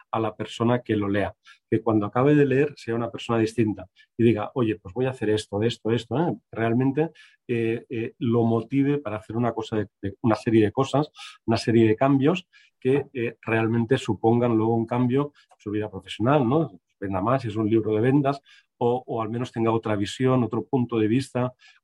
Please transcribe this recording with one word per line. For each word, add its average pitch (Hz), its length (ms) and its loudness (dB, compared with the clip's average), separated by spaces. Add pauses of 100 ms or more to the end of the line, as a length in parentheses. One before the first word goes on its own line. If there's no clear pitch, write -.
(100)
a 113 100 -2
la 107 160 -4
persona 117 460 -2
que 110 140 -2
lo 101 120 -2
lea, 98 260 -2 (360)
que 110 120 2
cuando 107 240 2
acabe 131 280 2
de 147 120 6
leer 135 300 0
sea - 180 -8
una 117 160 -4
persona 117 280 -2
distinta 107 480 0 (300)
y 113 80 2
diga, 107 300 2
"Oye, 110 240 -2
pues 92 160 -16
voy 127 120 -2
a 131 40 -2
hacer 113 200 -4
esto, 107 320 -2
esto, 113 280 -2
esto", 117 280 -2
¿eh? 175 160 0 (180)
Realmente, 131 580 0 (380)
eh, 117 400 -2
eh, 117 300 -6
lo 117 260 2
motive 135 540 0
para 107 180 -8
hacer 110 200 -10
una 120 160 0
cosa 110 240 -6
de, 104 120 -2 (120)
de, 98 220 -6
una 107 140 4
serie 113 280 4
de 104 80 0
cosas, 135 380 0 (360)
una 110 100 2
serie 113 320 4
de 107 80 2
cambios 139 500 2 (340)
que, 135 340 0
eh, 117 280 -6
realmente 113 560 0
supongan 117 580 2
luego 113 180 2
un 113 120 0
cambio 127 460 0 (180)
en - 80 -20
su 107 120 -12
vida 107 200 -4
profesional, 113 580 0
¿no? 151 220 2 (300)
Venda 98 200 -4
más, 117 220 0
si 117 60 -6
es 98 80 -6
un 107 120 0
libro 107 260 2
de 107 60 2
ventas, 139 400 2 (380)
o, 123 280 0
o 117 160 -6
al 107 80 -8
menos 120 220 -8
tenga 113 180 0
otra 113 260 0
visión, 127 480 0
otro 110 200 -4
punto 120 340 -2
de 107 100 2
vista, 127 440 -2 (320)